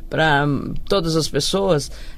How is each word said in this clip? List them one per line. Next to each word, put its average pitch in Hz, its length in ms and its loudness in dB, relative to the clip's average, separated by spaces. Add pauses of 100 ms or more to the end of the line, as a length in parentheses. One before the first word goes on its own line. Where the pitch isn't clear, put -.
pra, 147 360 2
hum, - 280 -2 (140)
todas 165 300 0
as 151 100 0
pessoas, 180 640 0 (260)